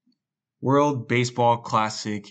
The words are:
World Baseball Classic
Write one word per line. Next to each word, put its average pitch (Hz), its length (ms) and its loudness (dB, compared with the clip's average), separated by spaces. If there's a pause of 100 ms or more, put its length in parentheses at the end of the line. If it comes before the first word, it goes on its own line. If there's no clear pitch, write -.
(600)
World 139 480 0
Baseball 120 480 2
Classic 107 760 -4